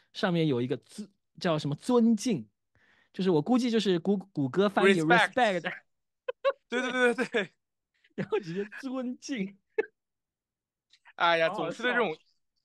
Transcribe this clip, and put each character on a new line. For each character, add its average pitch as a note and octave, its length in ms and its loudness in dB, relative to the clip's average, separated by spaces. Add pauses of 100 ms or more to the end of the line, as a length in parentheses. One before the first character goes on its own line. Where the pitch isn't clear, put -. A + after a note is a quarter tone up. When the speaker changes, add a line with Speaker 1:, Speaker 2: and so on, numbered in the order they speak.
(120)
Speaker 1:
上 G3 180 -2
面 E3+ 160 0
有 B2 140 0
一 B2+ 60 -4
个 C#3+ 100 -4
尊-， - 320 -16 (320)
叫 D#3+ 180 -2
什 D3+ 80 -6
么 C#3+ 80 -2
“尊 A#3 400 2
敬”， F#3 320 -4 (680)
就 F#3 100 -2
是 F#3+ 60 2
我 D#3 100 4
估 A3+ 160 2
计 A#3+ 140 0
就 A3+ 100 2
是 F#3 180 0
谷-， G3 200 0 (120)
谷 C#3 160 -2
歌 F3+ 220 2
翻 G3+ 160 2
译 F#3+ 160 6
Speaker 2:
Respect。 G3 320 4
Speaker 1:
respect。 F#3 400 0
<laughs> - 960 -10
Speaker 2:
对， B3 140 -2
对， B3 100 -4
对， B3 220 4
对， A#3+ 100 -2
对。 G3+ 280 -2 (640)
Speaker 1:
然 - 140 -6
后 G#4+ 100 -2
直 E3+ 140 -8
接 G3+ 160 -6 (140)
尊 B3+ 360 -8
敬。 G3+ 380 -8 (1600)
Speaker 2:
哎 E3+ 240 2
呀， E3 100 2
Speaker 1:
好 F#3 60 -4
好 F3 160 -6
笑。 - 0 -
Speaker 2:
总 - 20 -8
是 A3 100 -12
对 B3 120 0
这 A#3+ 40 2
种， F#3 160 0 (500)